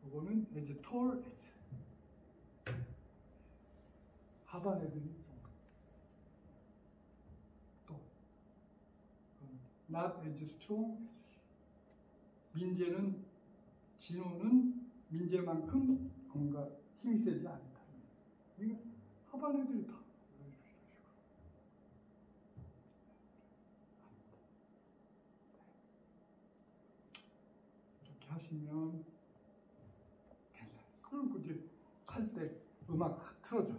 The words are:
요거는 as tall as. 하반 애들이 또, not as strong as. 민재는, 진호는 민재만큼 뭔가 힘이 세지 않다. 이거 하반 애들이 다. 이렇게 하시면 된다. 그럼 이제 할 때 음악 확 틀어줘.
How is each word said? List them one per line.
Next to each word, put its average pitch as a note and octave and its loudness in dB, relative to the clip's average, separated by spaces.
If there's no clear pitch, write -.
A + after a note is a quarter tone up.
요거는 F#3 4
as C#3+ -2
tall B3 2
as. - -10
하반 F3+ 2
애들이 D3 -2
또, D3 -10
not E3+ 0
as D3+ -4
strong A3 -2
as. - -10
민재는, F3+ 4
진호는 F#3 6
민재만큼 D#3+ 4
뭔가 C#3+ 2
힘이 A3+ 6
세지 F3+ 4
않다. - -8
이거 G#3+ 0
하반 C#4 4
애들이 B3+ 2
다. - -8
이렇게 - -18
하시면 D#3 -2
된다. - -16
그럼 C4 0
이제 D#3 -2
할 G#3+ -2
때 D#3+ 0
음악 D#3+ 2
확 - -14
틀어줘. - 2